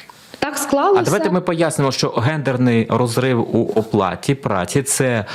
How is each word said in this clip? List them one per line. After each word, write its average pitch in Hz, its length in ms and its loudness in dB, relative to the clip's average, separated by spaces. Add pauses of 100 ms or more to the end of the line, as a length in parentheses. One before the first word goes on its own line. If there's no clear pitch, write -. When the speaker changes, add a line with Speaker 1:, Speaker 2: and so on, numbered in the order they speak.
(380)
Speaker 1:
Так 285 200 -4
склалося. 294 420 2
Speaker 2:
А 349 40 0
давайте 180 260 0
ми 180 100 2
пояснимо, 160 520 0
що - 160 -2
гендерний 123 840 0
розрив 120 640 0
у - 180 0
оплаті 104 600 0
праці — 107 480 -2
це 123 420 -2 (100)